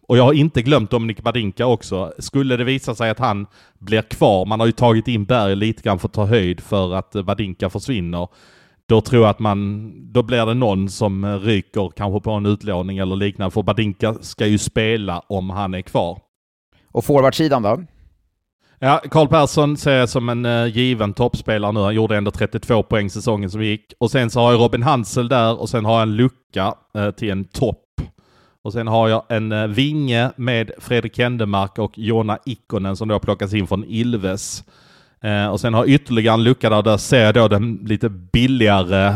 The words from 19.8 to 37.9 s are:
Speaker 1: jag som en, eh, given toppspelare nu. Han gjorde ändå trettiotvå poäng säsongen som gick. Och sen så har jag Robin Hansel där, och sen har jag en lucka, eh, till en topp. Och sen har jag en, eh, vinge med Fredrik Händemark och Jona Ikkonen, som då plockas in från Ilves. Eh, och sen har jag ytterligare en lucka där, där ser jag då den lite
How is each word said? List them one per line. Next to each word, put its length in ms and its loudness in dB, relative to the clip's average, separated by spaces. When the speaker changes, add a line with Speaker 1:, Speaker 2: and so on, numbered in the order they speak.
Speaker 1:
jag 180 4
som 200 -2
en, 160 -2
eh, 200 0
given 480 0
toppspelare 580 -2
nu. 80 -2
Han 160 0
gjorde 220 0
ändå 140 -2
trettiotvå 520 -2
poäng 260 -2
säsongen 400 -4
som 140 -6
gick. 360 -6
Och 120 0
sen 180 0
så 100 -2
har 120 4
jag 100 4
Robin 220 2
Hansel 440 0
där, 340 0
och 80 -6
sen 160 -2
har 80 2
jag 80 2
en 140 0
lucka, 580 -2
eh, 140 -2
till 200 -4
en 140 -4
topp. 360 -4
Och 100 -8
sen 140 -6
har 220 2
jag 200 0
en, 220 -2
eh, 160 -2
vinge 680 0
med 440 -2
Fredrik 400 -4
Händemark 600 -2
och 180 -4
Jona 480 -2
Ikkonen, 500 -6
som 120 -6
då 120 0
plockas 340 -4
in 140 0
från 200 -2
Ilves. 760 -4
Eh, 240 0
och 120 -2
sen 140 -2
har 80 4
jag 80 2
ytterligare 440 2
en 100 2
lucka 260 2
där, 120 2
där 160 2
ser 280 4
jag 80 4
då 140 6
den 380 0
lite 240 -2